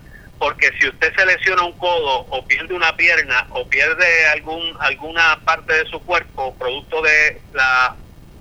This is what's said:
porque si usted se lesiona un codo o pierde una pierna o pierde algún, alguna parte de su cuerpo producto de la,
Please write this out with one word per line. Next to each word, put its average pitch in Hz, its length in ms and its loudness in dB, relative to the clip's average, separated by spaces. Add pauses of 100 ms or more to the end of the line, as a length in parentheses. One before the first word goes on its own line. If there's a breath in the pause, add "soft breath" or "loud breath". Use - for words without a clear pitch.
(380 loud breath)
porque 143 320 0 (100)
si 139 80 4
usted - 260 0
se 190 120 4
lesiona 180 380 2
un 170 80 -6
codo 160 480 0 (100)
o 131 160 -6
pierde 165 260 -2
una 165 240 0
pierna 160 540 2
o - 180 -6
pierde 160 600 2
algún, 160 520 -4
alguna 156 640 0
parte 160 300 0
de 156 160 2
su 160 100 -10
cuerpo 165 540 -4
producto 143 480 -6
de 151 400 2 (100)
la, 127 420 2 (460)